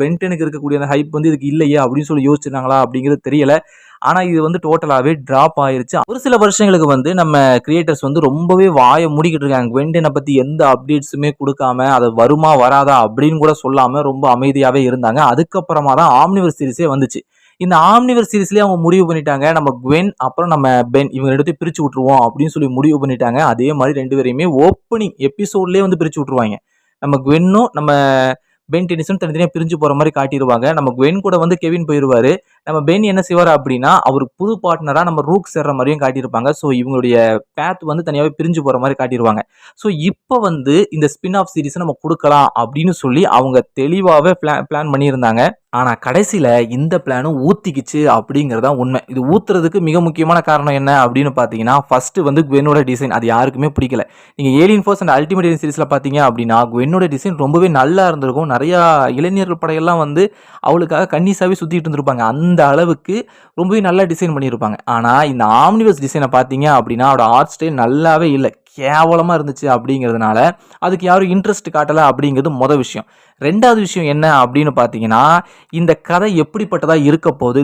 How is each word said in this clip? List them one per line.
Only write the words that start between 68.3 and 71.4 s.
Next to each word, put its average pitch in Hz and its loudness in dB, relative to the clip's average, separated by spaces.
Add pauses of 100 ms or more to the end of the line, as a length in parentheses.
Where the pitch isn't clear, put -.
இல்லை. 135 -2 (260)
கேவலமா 165 2
இருந்துச்சு 147 -8
அப்படிங்கிறதுனால 117 -2 (460)
அதுக்கு 180 -2
யாரும் 185 2
இன்ட்ரெஸ்ட் 190 -4